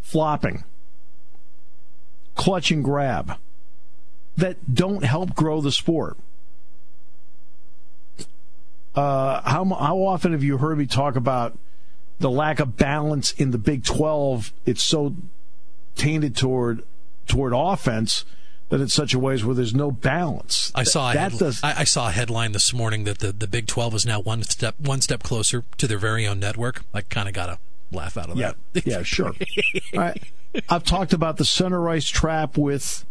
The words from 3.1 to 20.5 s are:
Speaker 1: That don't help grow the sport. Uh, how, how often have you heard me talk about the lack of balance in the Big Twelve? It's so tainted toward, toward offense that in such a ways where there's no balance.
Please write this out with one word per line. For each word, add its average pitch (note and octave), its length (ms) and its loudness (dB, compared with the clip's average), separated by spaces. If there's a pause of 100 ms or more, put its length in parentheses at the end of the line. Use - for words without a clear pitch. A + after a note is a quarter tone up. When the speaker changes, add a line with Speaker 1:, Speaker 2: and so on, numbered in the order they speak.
Speaker 1:
That F3+ 360 0
don't F#3 300 2
help D#3 320 2
grow D#3 260 2
the C#3+ 100 2
sport. C#3+ 460 0 (2750)
Uh, C3+ 540 2
how, D#3 160 2
how F3 380 2
often F#3 300 2
have C#3+ 100 0
you C#3 140 2
heard D#3 200 2
me D3 80 2
talk C#3 300 0
about B2 420 0 (640)
the C#3+ 100 2
lack C#3+ 300 0
of B2 180 0
balance D3 560 2
in C3+ 180 2
the A#2+ 60 0
Big B2+ 280 0
Twelve? C#3+ 680 2 (140)
It's - 180 0
so D3 320 0 (800)
tainted D3+ 400 0
toward, B2 480 0 (420)
toward C3 300 2
offense C3 680 0 (420)
that - 140 2
in C3 80 0
such - 240 2
a C3 60 2
ways C3 260 0
where B2+ 100 2
there's A#2+ 180 0
no C#3+ 180 2
balance. C#3+ 840 0